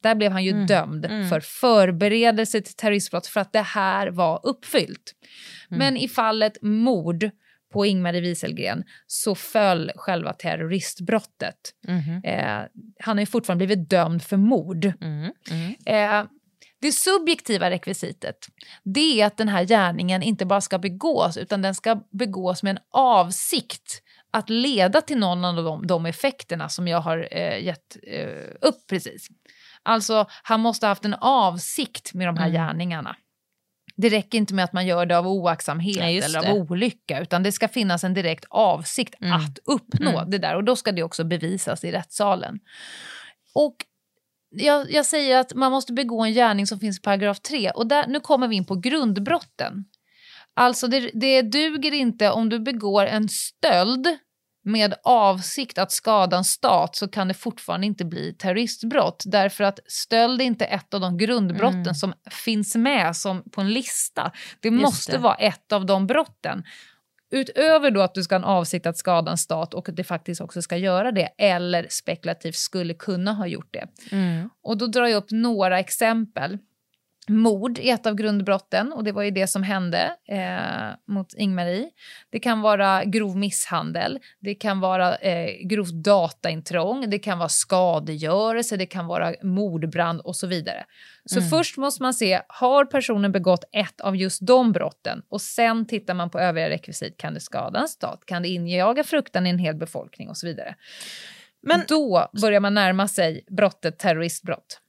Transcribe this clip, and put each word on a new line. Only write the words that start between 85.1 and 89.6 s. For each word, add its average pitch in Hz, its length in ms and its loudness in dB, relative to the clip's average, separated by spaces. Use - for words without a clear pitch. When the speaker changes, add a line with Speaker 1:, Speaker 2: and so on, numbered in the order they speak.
Speaker 1:
eh, 170 500 -4
grovt 190 280 -2
dataintrång, 175 1160 0
det 208 80 -2
kan 196 200 -4
vara 170 100 -2
skadegörelse, 185 1300 0
det 180 100 -2
kan 175 200 -10
vara 170 360 -2
mordbrand 170 760 -2